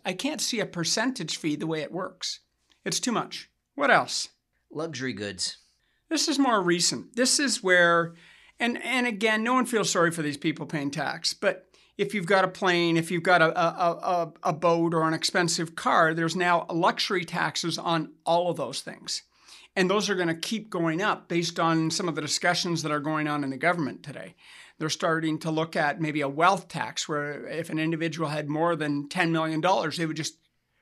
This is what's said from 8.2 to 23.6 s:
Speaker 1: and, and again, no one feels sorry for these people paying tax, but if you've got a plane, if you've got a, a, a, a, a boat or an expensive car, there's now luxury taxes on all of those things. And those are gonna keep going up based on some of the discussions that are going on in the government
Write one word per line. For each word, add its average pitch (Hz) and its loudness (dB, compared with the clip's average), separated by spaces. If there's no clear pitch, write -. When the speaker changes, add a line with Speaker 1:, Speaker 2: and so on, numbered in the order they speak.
Speaker 1:
and, 240 -2
and 247 -2
again, 220 0
no 240 2
one 254 4
feels 208 0
sorry 170 4
for 165 -4
these 143 -4
people 156 -2
paying 143 -4
tax, 147 -4
but 185 -2
if 202 -2
you've 180 -2
got 190 4
a - -4
plane, 175 2
if 165 0
you've 175 0
got 180 6
a, 160 6
a, 170 2
a, 175 0
a, 170 -2
a 165 0
boat 170 2
or 160 2
an 160 0
expensive 165 0
car, 170 4
there's 165 0
now 175 4
luxury 185 0
taxes 170 -2
on 165 -2
all 175 4
of 165 -4
those 131 -6
things. - -10
And 185 2
those 196 2
are 196 2
gonna 170 2
keep - -6
going 165 0
up - -2
based 170 0
on 160 2
some 175 -2
of 147 -4
the 151 -4
discussions 170 0
that 156 -4
are 147 0
going 151 -2
on 147 -2
in 135 -4
the 131 -8
government 160 -2